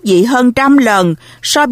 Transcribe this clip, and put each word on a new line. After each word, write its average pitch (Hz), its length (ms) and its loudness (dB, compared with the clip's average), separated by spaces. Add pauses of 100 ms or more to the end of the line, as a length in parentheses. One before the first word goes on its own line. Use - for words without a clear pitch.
vị 185 200 2
hơn 247 280 0
trăm 277 240 0
lần 202 380 0 (280)
so 294 300 -2